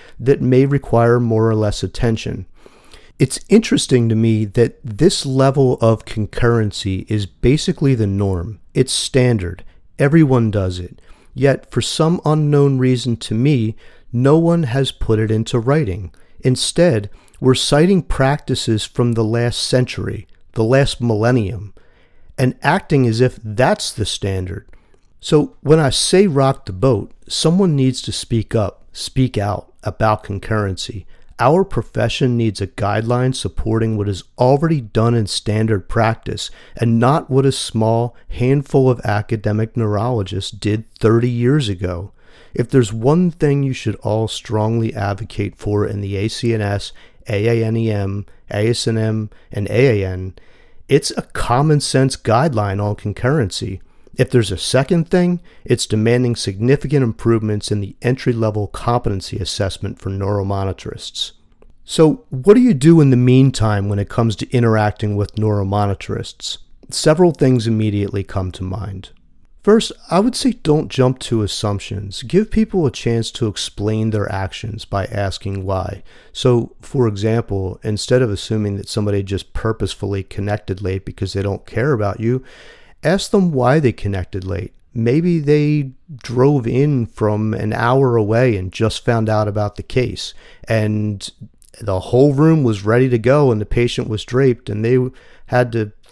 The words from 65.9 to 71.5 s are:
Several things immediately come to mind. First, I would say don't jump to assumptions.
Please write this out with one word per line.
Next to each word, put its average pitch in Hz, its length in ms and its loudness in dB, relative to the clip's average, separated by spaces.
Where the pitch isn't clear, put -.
Several 180 400 4
things 127 340 2
immediately 101 580 -2
come 92 280 -6
to - 120 -12
mind. 95 460 -10
First, 214 300 4
I 170 80 4
would 226 160 0
say 254 160 0
don't 156 400 0
jump 127 280 2
to 113 220 -2
assumptions. 101 800 -6